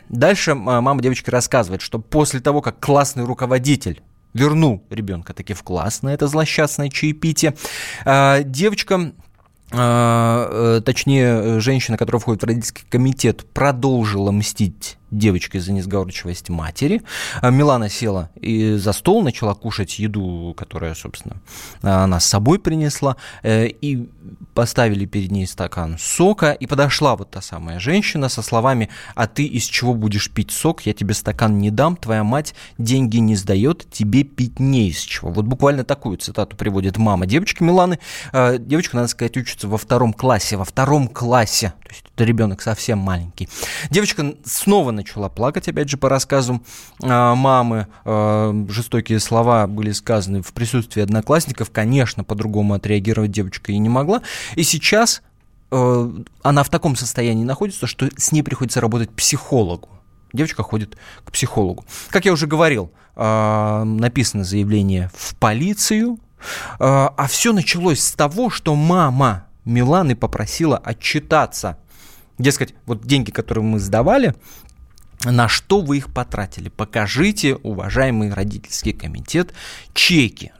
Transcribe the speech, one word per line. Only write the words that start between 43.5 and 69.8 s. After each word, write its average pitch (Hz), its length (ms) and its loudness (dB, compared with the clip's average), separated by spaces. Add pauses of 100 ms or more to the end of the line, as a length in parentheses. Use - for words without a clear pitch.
Девочка 190 320 0
н-, 147 140 -4 (100)
снова 196 540 2
начала 101 300 -8
плакать, 147 400 -4
опять 147 200 -2
же, 143 60 -4
по 135 140 0
рассказу, 131 520 0 (400)
а, 120 320 4
мамы. 120 540 2 (160)
А, 107 500 2 (160)
жестокие 110 520 -2
слова 117 440 4
были 104 260 -2
сказаны 98 500 -2
в - 100 -14
присутствии 113 500 -2
одноклассников. 110 720 0
Конечно, 113 540 0
по-другому 104 480 0
отреагировать 104 580 0
девочка 95 400 -4
и 101 60 0
не 107 100 2
могла. 143 340 2 (340)
И 165 80 0
сейчас, 208 580 2 (500)
э, 123 400 2 (320)
она 143 200 4
в - 60 -4
таком 160 280 0
состоянии 117 480 0
находится, 151 420 -4
что 135 300 -2
с - 160 -2
ней 151 100 4
приходится 123 380 -2
работать 117 280 0
психологу. 107 800 -2 (460)
Девочка 139 300 -2
ходит - 340 -6 (260)
к - 80 -20
психологу. - 540 -2 (240)
Как 190 160 2
я 185 80 6
уже 156 120 0
говорил, 151 460 2 (240)
а, 107 720 0
написано 110 580 0
заявление 98 720 2
в - 200 -12
полицию. 208 840 0 (600)
А, 135 360 4
а 139 120 -2
все - 260 0
началось 175 480 2
с - 100 0
того, 175 380 0
что - 260 0
мама 139 680 2 (180)
Миланы 123 540 2